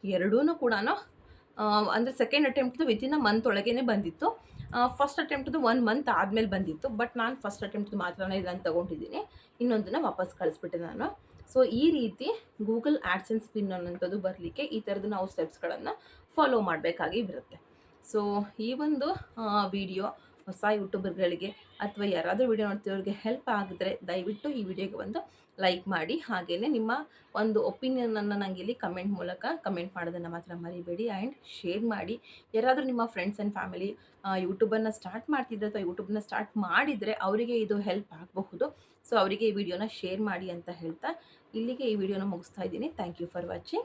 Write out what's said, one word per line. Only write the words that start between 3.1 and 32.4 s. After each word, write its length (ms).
a 60
ಮಂತ್ 300
ಒಳಗೇನೆ 340
ಬಂದಿತ್ತು. 600
ಆ, 120
ಫಸ್ಟ್ 340
ಅಟೆಂಪ್ಟ್‌ದು 400
ಒನ್ 260
ಮಂತ್ 220
ಆದ್ಮೇಲೆ 380
ಬಂದಿತ್ತು. 420
But 280
ನಾನು 200
ಫಸ್ಟ್ 280
ಅಟೆಂಪ್ಟ್‌ದು 340
ಮಾತ್ರನೇ 420
ನಾನು 180
ತಗೊಂಡಿದ್ದೀನಿ, 680
ಇನ್ನೊಂದನ್ನ 400
ವಾಪಸ್ 340
ಕಳಿಸ್ಬಿಟ್ಟೆ 440
ನಾನು. 500
So 120
ಈ 240
ರೀತಿ 540
Google 320
AdSense 580
ಪಿನ್ 200
ಅನ್ನೋಂಥದ್ದು 460
ಬರ್ಲಿಕ್ಕೆ 440
ಈ 180
ಥರದ್ದು 280
ನಾವು 180
ಸ್ಟೆಪ್ಸ್‌ಗಳನ್ನ 600
ಫಾಲೋ 260
ಮಾಡ್ಬೇಕಾಗಿ 640
ಬರುತ್ತೆ. 340
So 340
ಈ 120
ಒಂದು, 380
ಆ, 280
ವಿಡಿಯೋ 380
ಹೊಸ 180
ಯೂಟ್ಯೂಬರ್‌ಗಳಿಗೆ 720
ಅಥವಾ 240
ಯಾರಾದ್ರೂ 440
ವಿಡಿಯೋ 200
ನೋಡ್ತಿರೋರಿಗೆ 420
ಹೆಲ್ಪ್ 380
ಆಗಿದ್ರೆ 500
ದಯವಿಟ್ಟು 400
ಈ 140
ವಿಡಿಯೋಗೆ 320
ಒಂದು 360
ಲೈಕ್ 280
ಮಾಡಿ. 280
ಹಾಗೇನೆ 520
ನಿಮ್ಮ 240
ಒಂದು 280
ಒಪಿನಿಯನನ್ನು 760
ನಂಗೆ 220
ಇಲ್ಲಿ 140
ಕಾಮೆಂಟ್ 380
ಮೂಲಕ 320
ಕಾಮೆಂಟ್ 400
ಮಾಡೋದನ್ನ 320
ಮಾತ್ರ 260
ಮರಿಬೇಡಿ. 520
And 300
ಶೇರ್ 240
ಮಾಡಿ. 360